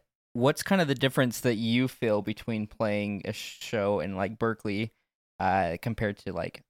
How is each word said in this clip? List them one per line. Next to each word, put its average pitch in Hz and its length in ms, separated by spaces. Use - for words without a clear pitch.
what's 131 300
kind 196 180
of 160 60
the 139 80
difference 127 460
that 123 140
you 117 320
feel 107 340
between 107 440
playing 104 600
a 107 80
show 101 640
in, 95 160
like, 98 240
Berkeley, 110 540
uh, 92 420
compared 107 380
to, 95 140
like, 85 360